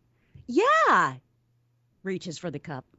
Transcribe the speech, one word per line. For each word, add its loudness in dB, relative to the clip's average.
Yeah. 2
Reaches -8
for -12
the -10
cup. -14